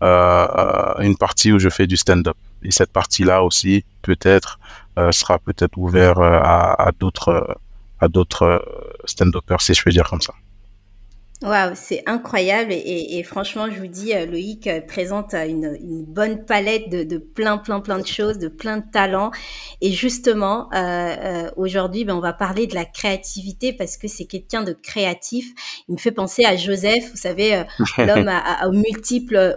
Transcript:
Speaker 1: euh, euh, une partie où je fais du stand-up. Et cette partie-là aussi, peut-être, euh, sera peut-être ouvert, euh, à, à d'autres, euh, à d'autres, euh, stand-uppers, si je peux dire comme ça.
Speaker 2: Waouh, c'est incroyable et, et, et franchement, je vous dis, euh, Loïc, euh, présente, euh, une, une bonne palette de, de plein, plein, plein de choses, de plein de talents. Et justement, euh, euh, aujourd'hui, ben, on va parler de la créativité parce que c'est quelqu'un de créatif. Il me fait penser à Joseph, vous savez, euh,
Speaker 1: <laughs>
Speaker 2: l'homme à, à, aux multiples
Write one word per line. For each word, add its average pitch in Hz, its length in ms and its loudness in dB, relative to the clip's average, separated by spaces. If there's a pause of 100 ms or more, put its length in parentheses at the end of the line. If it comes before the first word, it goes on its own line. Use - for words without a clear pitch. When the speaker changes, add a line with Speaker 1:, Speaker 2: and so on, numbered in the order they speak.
Speaker 1:
euh, 90 460 6
euh, - 540 0
une 101 140 4
partie 107 360 2
où 101 80 8
je 92 80 4
fais 95 180 2
du 90 100 0
stand-up. 87 400 2 (280)
Et 95 80 -4
cette - 200 2
partie-là 92 520 2
aussi, 98 400 2 (180)
peut-être, 95 560 4 (400)
euh, 85 140 4
sera - 260 2
peut-être - 400 -2
ouvert, 90 400 6
euh, 85 240 6
à, 87 460 4
à - 40 2
d'autres, - 360 -4
euh, - 260 0 (460)
à 87 80 4
d'autres, 87 340 0
euh, 85 160 4 (460)
stand-uppers, - 580 0
si - 120 2
je - 100 2
peux 90 80 4
dire 85 180 4
comme 90 100 -4
ça. - 140 -8 (1080)
Speaker 2:
Waouh, 196 320 0
c'est - 300 -8
incroyable 220 680 -2
et, 180 60 -4
et, 170 420 -6
et 170 40 -6
franchement, 202 480 -8
je 190 100 -12
vous 190 60 -12
dis, 196 280 -8
euh, 170 120 -2
Loïc, 190 400 -8
euh, 165 160 -4
présente, 196 500 -8
euh, 165 160 -4
une, 156 320 -6
une 165 240 -12
bonne 214 400 -4
palette 214 460 -2
de, 175 120 -4
de 160 140 -6
plein, 214 400 -4
plein, 208 240 -6
plein 202 180 -6
de 185 80 -8
choses, 214 300 -4
de 170 120 -8
plein 214 280 -8
de 208 160 -8
talents. 196 380 2 (500)
Et 196 100 2
justement, 220 840 0
euh, - 20 -2
euh, 175 800 -4
aujourd'hui, 190 480 -2
ben, 196 100 -4
on 175 60 -4
va 175 140 -4
parler 202 320 -4
de - 80 -6
la 170 100 -4
créativité 196 880 -6
parce 190 240 -8
que - 100 -12
c'est 190 200 -12
quelqu'un 214 380 -8
de 180 100 -6
créatif. 208 800 -6 (340)
Il 175 60 -6
me 170 40 -6
fait 233 140 -2
penser 233 320 0
à 196 120 4
Joseph, 202 540 -2
vous - 60 -16
savez, 196 380 -2
euh, 175 100 0 (140)
Speaker 1:
<laughs> - 180 -2
Speaker 2:
l'homme 208 320 4
à, 185 80 0 (280)
à, 185 40 0
aux 185 40 0
multiples 220 840 0